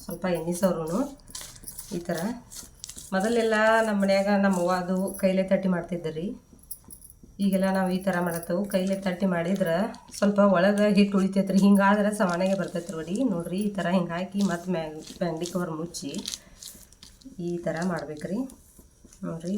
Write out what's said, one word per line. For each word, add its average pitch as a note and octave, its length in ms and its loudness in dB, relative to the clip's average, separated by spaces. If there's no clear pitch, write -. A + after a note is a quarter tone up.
ಸ್ವಲ್ಪ E3+ 220 -8
ಎಣ್ಣೆ F3 220 -2
ಸವರೋಣ. E3 320 0
ಈ E3+ 120 -6
ಥರ E3+ 100 -4
ಮೊದಲೆಲ್ಲ A3 400 2
ನಮ್ಮ G3+ 160 0
ಮನ್ಯಾಗ G3 260 2
ನಮ್ಮ F#3 200 4
ಅವ್ವ F#3 180 2
ಅದು F#3 160 -2
ಕೈಲೇ F#3+ 280 2
ತಟ್ಟಿ F#3+ 240 2
ಮಾಡ್ತಿದ್ದರಿ. E3 520 -6
ಈಗೆಲ್ಲ F#3+ 320 4
ನಾವು F#3+ 200 2
ಈ - 100 2
ಥರ F#3 100 0
ಮಾಡತ್ತೇವೆ. F3 360 -2
ಕೈಲೇ F#3+ 320 0
ತಟ್ಟಿ F#3+ 300 0
ಮಾಡಿದ್ರೆ E3+ 420 0
ಸ್ವಲ್ಪ G3+ 240 2
ಒಳಗೆ G3+ 320 4
ಹಿಟ್ಟು G3+ 220 4
ಉಳಿತೈತ್ರಿ. F#3+ 460 2
ಹಿಂಗಾದ್ರೆ G3+ 440 6
ಸಮಾನಾಗೆ F#3 400 2
ಬರ್ತೈತ್ರಿ E3 380 -6
ವಡಿ. E3 160 -6
ನೋಡ್ರಿ, E3+ 340 -4
ಈ - 100 0
ಥರ E3+ 180 -2
ಹಿಂಗೆ E3+ 200 0
ಹಾಕಿ F#3+ 240 -4
ಮತ್ತೆ E3+ 240 -4
ಮ್ಯಾ-, D#3 300 -6
ಬಾಂಡ್ಲಿ E3 340 -2
ಕವರ್ F3 240 -2
ಮುಚ್ಚಿ D#3+ 340 -8
ಈ F3 40 -4
ಥರ D#3 100 -4
ಮಾಡ್ಬೇಕ್ರಿ. D#3+ 480 -6
ನೋಡ್ರಿ, E3+ 300 -8